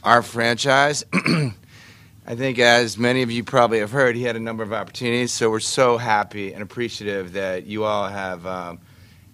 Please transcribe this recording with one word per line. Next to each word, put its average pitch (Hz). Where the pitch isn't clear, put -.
our 117
franchise. 131
<clears throat> -
I -
think, 127
as 120
many 123
of 117
you 117
probably 113
have 104
heard, 127
he 120
had 120
a 113
number 113
of 104
opportunities, 120
so 113
we're 110
so 123
happy 104
and 101
appreciative 101
that 95
you 107
all 104
have, 95
um, 90